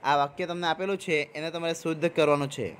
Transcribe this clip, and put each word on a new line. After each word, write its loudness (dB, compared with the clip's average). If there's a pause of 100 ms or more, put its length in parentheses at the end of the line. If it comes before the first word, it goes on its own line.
આ 2
વાક્ય 0
તમને -4
આપેલું -2
છે, -2
એને -6
તમારે -2
શુદ્ધ -2
કરવાનું 4
છે. -6